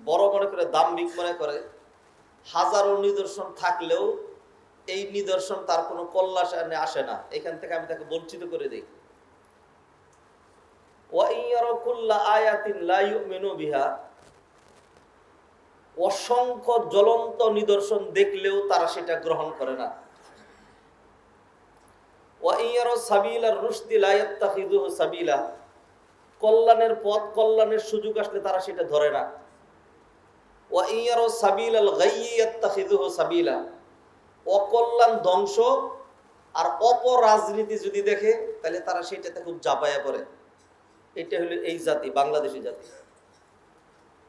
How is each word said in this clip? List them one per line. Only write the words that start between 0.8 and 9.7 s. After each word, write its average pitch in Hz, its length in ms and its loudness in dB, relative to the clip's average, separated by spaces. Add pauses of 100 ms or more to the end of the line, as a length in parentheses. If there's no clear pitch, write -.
মনে 175 140 -2
করে, 147 300 -6 (920)
হাজারো 202 440 2
নিদর্শন 196 580 -2
থাকলেও 175 640 -2 (720)
এই 202 240 -6
নিদর্শন 190 440 -4 (120)
তার 165 180 0
কোনো 170 200 -8
কল্যাণে 175 720 -2
আসে 151 280 -4
না। 117 280 -8
এখান 160 260 -8
থেকে 170 160 -12
আমি 160 140 -6
তাকে 156 220 -8
বঞ্চিত 165 420 -10
করে 139 180 -6
দেই। 110 120 -12 (2250)